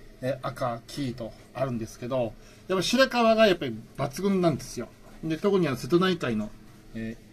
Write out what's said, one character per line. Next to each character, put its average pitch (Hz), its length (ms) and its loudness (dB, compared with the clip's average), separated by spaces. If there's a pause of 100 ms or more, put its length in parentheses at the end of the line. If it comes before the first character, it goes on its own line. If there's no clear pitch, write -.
(240)
え 135 180 -2
ー、 135 60 -8
赤、 123 400 -6
黄 135 260 -4
と 110 180 -10 (220)
あ 127 120 -4
る 135 40 -2
ん 120 80 -4
で 110 80 -6
す - 140 -14
け 120 80 -8
ど、 123 260 -2 (340)
や 185 80 0
っ 190 40 2
ぱ - 20 2
白 254 280 4
川 226 260 4
が 220 100 8
や 190 80 8
っ 170 40 -2
ぱ 147 80 -6
り 110 140 -6 (160)
抜 135 280 -6
群 196 180 2
な 170 80 4
ん 139 60 2
で - 80 -6
す - 160 -12
よ。 113 80 -8 (360)
で、 160 140 -2
特 196 220 4
に 165 80 2
あ - 20 0
の、 127 80 -2
瀬 127 100 -10
戸 170 120 4
内 185 180 2
海 127 180 -2
の、 107 140 -4 (460)
え 113 200 -8 (180)